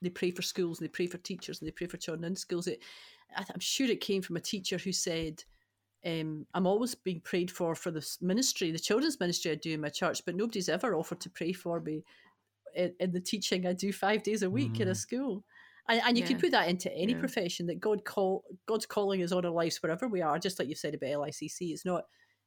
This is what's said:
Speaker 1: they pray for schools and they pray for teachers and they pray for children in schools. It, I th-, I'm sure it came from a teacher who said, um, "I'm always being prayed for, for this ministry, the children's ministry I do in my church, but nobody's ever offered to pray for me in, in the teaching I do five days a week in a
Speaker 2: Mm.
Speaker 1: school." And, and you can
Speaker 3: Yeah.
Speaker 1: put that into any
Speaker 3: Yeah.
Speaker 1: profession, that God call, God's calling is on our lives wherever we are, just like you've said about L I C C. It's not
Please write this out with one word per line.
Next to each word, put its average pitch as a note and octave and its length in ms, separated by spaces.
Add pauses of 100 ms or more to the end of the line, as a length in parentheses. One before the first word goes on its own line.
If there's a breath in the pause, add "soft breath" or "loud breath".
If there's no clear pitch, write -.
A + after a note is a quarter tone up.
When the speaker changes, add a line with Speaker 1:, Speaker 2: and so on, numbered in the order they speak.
Speaker 1:
they F3+ 100
pray F3+ 200
for F3+ 120
schools E3+ 380
and D#3+ 80
they - 20
pray F3+ 160
for F3 120
teachers - 420
and D#3 80
they D#3 40
pray F3 140
for F3 120
children E3 260
in F3 120
schools. F3 300
It, - 160 (540 loud breath)
I G3 60
th-, F#3+ 120
I'm F#3 60
sure - 280
it A3 120
came G3 220
from F3 140
a D#3+ 40
teacher F#3 380
who F#3 140
said, E3 520 (600)
um, D#3+ 500
"I'm F#3 120
always A3 300
being F3+ 240
prayed F3 320
for, E3 240
for F3 160
this - 280
ministry, F#3 520
the E3 80
children's C4+ 400
ministry F3 320
I - 20
do D#3+ 200
in D#3 60
my D3+ 100
church, - 340
but F3 100
nobody's G3+ 340
ever F3+ 280
offered E3 240
to - 100
pray F3 220
for E3+ 260
me D#3 240 (720 soft breath)
in, F3 240
in F3+ 140
the F3+ 80
teaching F#3 460
I F3+ 80
do F#3+ 180
five G#3+ 320
days G#3 180
a F#3 80
week D3+ 300
in - 80
a A2+ 40
Speaker 2:
Mm. A2 40
Speaker 1:
school." A#3 480 (440 loud breath)
And, A3+ 160
and A#3+ 140
you A#3+ 60
can - 120
Speaker 3:
Yeah. - 40
Speaker 1:
put F4+ 120
that F#3+ 160
into F3+ 240
any F#3+ 200
Speaker 3:
Yeah. B3+ 80
Speaker 1:
profession, F#3 460
that F3 140
God G#3+ 240
call, F#3+ 400 (220)
God's A3 200
calling G3 340
is F3 120
on F3+ 120
our F3 80
lives E3+ 300
wherever F3 260
we G3 140
are, D#3 160
just F3+ 200
like B2+ 100
you've D#3 100
said D3+ 160
about C#3+ 160
L D3 140
I D3+ 60
C D3+ 180
C. E3+ 240
It's D#3 120
not F3+ 200 (420 soft breath)